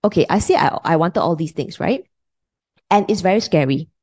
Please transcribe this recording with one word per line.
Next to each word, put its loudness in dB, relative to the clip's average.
"Okay, 2
I 0
say 0
I, 0
I 0
wanted 0
all 0
these -6
things, -10
right?" -4
And 2
it's -2
very 2
scary 0